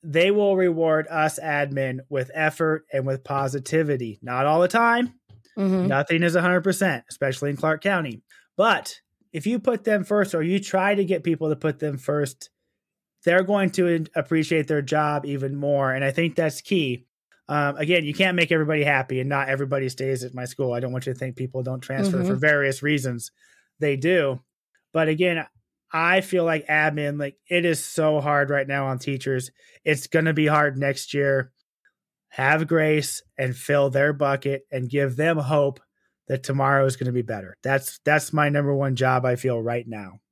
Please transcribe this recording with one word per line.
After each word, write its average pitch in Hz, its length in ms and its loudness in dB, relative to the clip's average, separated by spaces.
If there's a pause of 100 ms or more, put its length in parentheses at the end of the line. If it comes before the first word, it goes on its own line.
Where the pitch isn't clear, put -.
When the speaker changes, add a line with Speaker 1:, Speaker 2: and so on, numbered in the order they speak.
Speaker 1:
they 165 260 4
will 202 260 4
reward 160 520 2
us 156 320 0
admin 139 680 -2
with 135 280 -4
effort 156 580 0
and 135 140 -2
with 135 160 -4
positivity. 139 1000 -2
Not 127 240 0
all 160 160 4
the 180 60 4
time. 233 480 2 (420)
Speaker 2:
Mm-hmm. 190 300 2
Speaker 1:
Nothing 143 340 2
is 170 140 2
a 170 60 4
hundred 180 200 2
percent, 180 480 0
especially 139 400 -4
in 143 80 -4
Clark 156 240 -2
County. 160 400 -2 (340)
But 202 440 2 (340)
if 165 140 -6
you 240 100 0
put 226 280 -2
them 208 180 2
first, 202 320 0
or 160 80 0
you 185 160 2
try 196 340 0
to 196 120 0
get 170 180 -2
people 160 260 0
to 151 60 0
put 151 240 -4
them 147 180 -4
first, 143 540 -4 (760)
they're 180 180 4
going 196 280 2
to 180 160 2
in-, 165 280 0
appreciate 156 520 0
their 151 160 0
job 147 420 0
even 139 300 -4
more. 139 360 0
And 135 140 -2
I 139 60 2
think 165 240 -2
that's 160 260 -2
key. 139 440 -2 (420)
Um, 143 300 0
again, 160 280 2
you 147 80 -4
can't 185 220 2
make 170 160 2
everybody 156 320 2
happy, 131 360 0
and 135 100 -2
not 139 200 0
everybody 135 400 -2
stays 131 340 -4
at 123 120 -12
my 123 100 -8
school. 123 280 -4
I 120 60 -2
don't 123 120 -4
want 127 160 -6
you 127 60 -6
to 127 60 -10
think 127 160 -8
people 131 280 -6
don't 127 180 -6
transfer 180 360 -2
Speaker 2:
Mm-hmm. 180 100 0
Speaker 1:
for 196 80 0
various 139 480 2
reasons. 131 480 -2 (500)
They 147 140 0
do. 139 460 2 (500)
But 160 160 2
again, 165 380 0 (460)
I 170 280 2
feel 185 240 0
like 160 240 0
admin, 151 500 0
like, 143 200 -6 (120)
it 175 140 2
is 165 200 0
so 156 360 0
hard 143 300 2
right 139 180 0
now 139 200 -2
on 131 120 -4
teachers. 131 520 -4 (340)
It's 151 220 0
gonna 160 260 2
be 151 140 2
hard 147 300 2
next 139 360 -2
year. 139 400 0 (760)
Have 151 400 2
grace 156 560 0 (140)
and 127 180 -4
fill 143 340 2
their 143 220 2
bucket 139 580 -2
and 127 200 -6
give 135 260 0
them 160 220 2
hope 143 420 0 (480)
that 131 160 -4
tomorrow 135 420 2
is 131 120 0
gonna 123 160 -2
be 123 80 0
better. 101 420 -8
That's, 135 400 -2
that's 147 300 2
my 147 160 2
number 143 260 0
one 135 220 0
job, 127 280 2
I 123 120 2
feel, 120 240 -2
right 117 260 -4
now. 104 320 -14 (120)